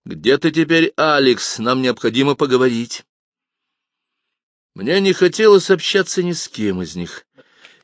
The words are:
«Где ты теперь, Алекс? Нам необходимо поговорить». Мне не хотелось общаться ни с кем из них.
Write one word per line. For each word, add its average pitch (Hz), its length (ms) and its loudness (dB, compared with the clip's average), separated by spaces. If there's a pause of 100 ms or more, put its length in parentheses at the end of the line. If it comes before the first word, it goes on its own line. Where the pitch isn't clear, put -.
«Где 95 320 0
ты 160 140 -2
теперь, 160 440 0
Алекс? 139 640 0
Нам 123 220 -2
необходимо 127 540 0
поговорить». 127 680 0 (1700)
Мне 151 260 -2
не 190 100 2
хотелось 190 580 4
общаться 185 540 0
ни 175 80 -2
с 165 160 -8
кем 98 340 -4
из 82 140 -10
них. 87 300 -12 (580)